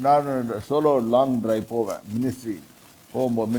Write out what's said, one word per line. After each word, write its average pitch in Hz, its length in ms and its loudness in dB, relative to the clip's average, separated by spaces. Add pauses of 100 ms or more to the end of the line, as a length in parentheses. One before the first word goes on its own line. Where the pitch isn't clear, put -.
நான் 143 240 4 (440)
solo 151 240 2 (160)
long 127 320 2
drive 110 260 0
போவேன், 107 340 -4 (120)
மினிஸ்ட்ரி 113 420 -4 (560)
போகும்போது, 117 460 -2